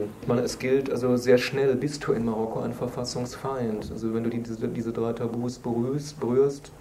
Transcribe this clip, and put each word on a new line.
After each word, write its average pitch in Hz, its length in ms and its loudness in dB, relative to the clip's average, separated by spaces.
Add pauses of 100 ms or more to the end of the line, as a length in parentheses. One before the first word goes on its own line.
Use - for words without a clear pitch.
(200)
Ich - 80 -4
meine, 120 140 4
es - 180 -4
gilt 131 320 2
also 123 240 2
sehr 123 220 6
schnell, 135 360 2
bist 143 320 -2
du 151 60 2
in 113 120 0
Marokko 110 360 -2
ein - 120 -2
Verfassungsfeind. 123 1160 -4
Also 113 240 -2
wenn 113 80 0
du 117 80 0
die, 117 140 -2
diese, 113 240 -4
diese 113 240 -4
drei 117 200 0
Tabus 120 460 -4
berührst, 123 640 -2
berührst, 135 500 4 (100)